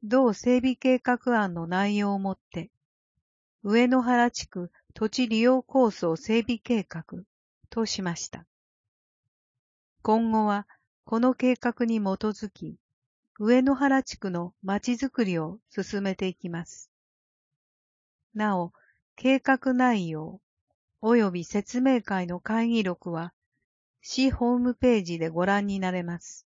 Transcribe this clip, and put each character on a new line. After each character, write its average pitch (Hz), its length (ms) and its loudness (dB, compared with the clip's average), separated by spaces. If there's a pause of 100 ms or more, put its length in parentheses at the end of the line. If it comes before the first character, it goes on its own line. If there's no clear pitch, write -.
同 240 300 4
整 247 260 2
備 254 160 0
計 254 240 2
画 240 420 0
案 190 140 -2
の 170 140 -8
内 202 300 0
容 202 160 0
を 196 40 -2
も 196 140 -4
っ 190 60 -8 (120)
て、 - 220 -10 (880)
上 226 240 4
野 254 160 4
原 240 300 2
地 - 160 -12
区 175 240 -10 (220)
土 220 140 -4
地 247 200 -2
利 220 120 0
用 254 220 4
構 247 300 2
想 165 240 -2
整 226 260 0
備 233 160 -4
計 220 300 -2
画 165 160 -12 (680)
と 226 160 -2
し - 160 -6
ま 170 140 -4
し - 140 -12
た。 - 160 -16 (1600)
今 226 260 2
後 220 120 2
は、 208 220 -2 (400)
こ 220 120 -2
の 254 140 2
計 254 260 2
画 240 280 -2
に 226 100 0
基 214 60 0
づ 202 480 -4
き、 - 260 -14 (640)
上 240 240 4
野 269 120 4
原 269 280 2
地 - 160 -10
区 196 120 -6
の 175 220 -6 (100)
ま 196 160 -2
ち 247 140 -2
づ 247 160 -4
く 247 160 0
り 180 140 0
を 165 200 -6 (120)
進 196 320 -6
め 196 120 -2
て 190 120 -4
い 185 80 -4
き - 160 -12
ま 170 160 -8
す。 - 240 -20 (1400)
な 208 240 0
お、 175 160 -6 (420)
計 262 260 2
画 269 300 0
内 240 380 2
容 160 320 -10 (580)
及 220 300 4
び 175 140 -6
説 202 360 -4
明 254 220 2
会 185 240 -4
の 175 120 -6
会 226 300 -2
議 233 140 0
録 180 300 -6
は、 165 200 -8 (720)
市 262 280 2
ホ 240 260 0
ー - 20 2
ム 247 160 0
ペ 247 240 4
ー 190 60 -2
ジ 170 140 -6
で 165 120 -2
ご 170 160 0
覧 202 200 0
に 196 140 -2
な 185 100 -2
れ 180 120 -4
ま 170 180 -8
す。 - 360 -20